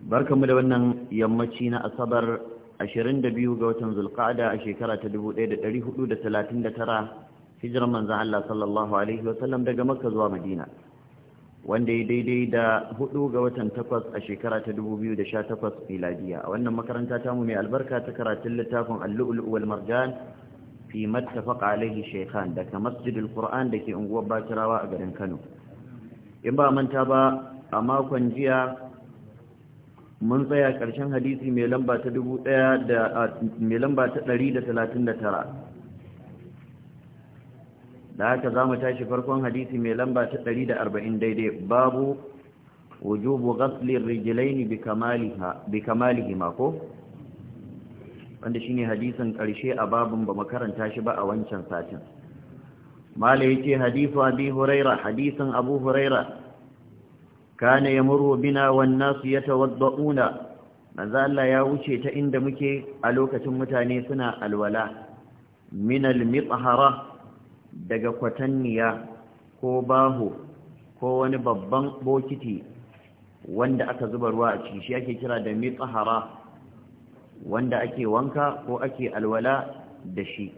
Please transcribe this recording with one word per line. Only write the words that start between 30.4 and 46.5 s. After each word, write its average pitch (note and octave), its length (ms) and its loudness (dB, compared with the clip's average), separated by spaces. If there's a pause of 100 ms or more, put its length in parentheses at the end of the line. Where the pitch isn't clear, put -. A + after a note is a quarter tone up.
tsaya C#3 240 4
ƙarshen C3+ 400 -4
hadisi C3 340 -2
mai A#2+ 140 2
lamba B2 400 2
ta C3 80 -2
dubu B2+ 320 -2
ɗaya C3 420 4
da, A#2 140 4 (240)
a, - 0 - (340)
mai A2+ 220 2
lamba C3 320 2
ta - 80 -4
ɗari B2 320 2
da B2+ 160 0
talatin A#2 400 0
da A2 80 0
tara. G#2 320 -2 (2750)
Da A2+ 180 4
haka B2+ 160 -2
za B2+ 160 4
mu B2+ 80 2
tashi B2 320 -2
farkon B2+ 400 0
hadisi B2 320 -4
mai A2+ 160 0
lamba B2 320 2
ta - 160 -8
ɗari A#2+ 240 -2
da A#2+ 160 0
arba'in G#2+ 400 -2
daidai. A2 400 -2
Babu B2+ 540 4 (840)
wujubu A#2+ 540 0
ghasli C3 400 0
rijlaini A#2 720 0
bi A2 100 -2
kamaliha, G#2+ 920 -2
bi G#2+ 80 0
kamalihima, A2 720 0